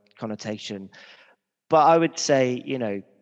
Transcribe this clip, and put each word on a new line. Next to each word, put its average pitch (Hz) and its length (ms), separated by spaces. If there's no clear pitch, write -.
connotation. 104 720
But 156 160
I 165 120
would 165 200
say, 127 480
you 135 120
know, 101 240